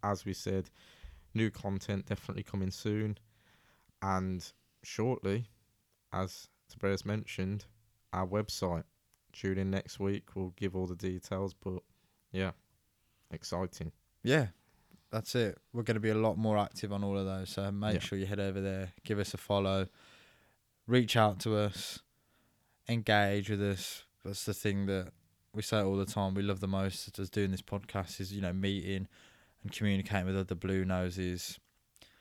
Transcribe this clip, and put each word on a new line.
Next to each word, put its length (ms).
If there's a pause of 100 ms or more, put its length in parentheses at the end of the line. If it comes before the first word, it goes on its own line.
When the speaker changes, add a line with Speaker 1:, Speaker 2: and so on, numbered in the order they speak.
Speaker 1:
As 220
we 80
said, 360 (640)
new 160
content 560
definitely 380
coming 280
soon. 460 (840)
And 480 (340)
shortly, 640 (640)
as 340 (220)
Tabra's 360
mentioned, 600 (480)
our 140
website. 560 (500)
Tune 240
in 140
next 280
week. 360
We'll 200
give 200
all 120
the 80
details, 580
but, 300 (480)
yeah, 200 (800)
exciting. 600 (320)
Speaker 2:
Yeah, 240 (640)
that's 240
it. 220 (160)
We're 100
gonna 160
be 100
a 60
lot 220
more 200
active 360
on 100
all 140
of 80
those, 240
so 220
make 240
Speaker 1:
Yeah. 40
Speaker 2:
sure 200
you 80
head 120
over 220
there, 320 (100)
give 160
us 140
a 40
follow, 500 (1000)
reach 280
out 260
to 160
us, 420 (880)
engage 640
with 120
us. 420 (200)
That's 220
the 80
thing 340
that 240 (420)
we 80
say 200
all 160
the 80
time 280
we 80
love 180
the 80
most, 520
is 100
doing 220
this 100
podcast, 580
is, 140
you 80
know, 120
meeting 540 (560)
and 80
communicating 560
with 100
other 180
Blue 300
Noses. 720 (600)